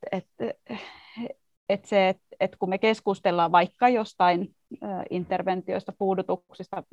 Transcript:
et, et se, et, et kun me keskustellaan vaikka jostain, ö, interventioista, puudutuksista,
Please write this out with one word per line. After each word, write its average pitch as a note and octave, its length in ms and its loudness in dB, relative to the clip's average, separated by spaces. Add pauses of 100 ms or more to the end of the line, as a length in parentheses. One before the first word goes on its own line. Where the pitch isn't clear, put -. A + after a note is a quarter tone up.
(120)
et, F#3 140 -6 (1400)
et G3+ 160 -2
se, F#3+ 240 4
et, F#3+ 120 -2 (200)
et F#3+ 160 -2
kun F#3 140 -4
me F#3 80 -2
keskustellaan F#3 760 0
vaikka F3+ 360 4
jostain, F#3+ 640 2 (280)
ö, G#3+ 40 -10 (240)
interventioista, F#3 880 -4
puudutuksista, F#3+ 840 -4 (100)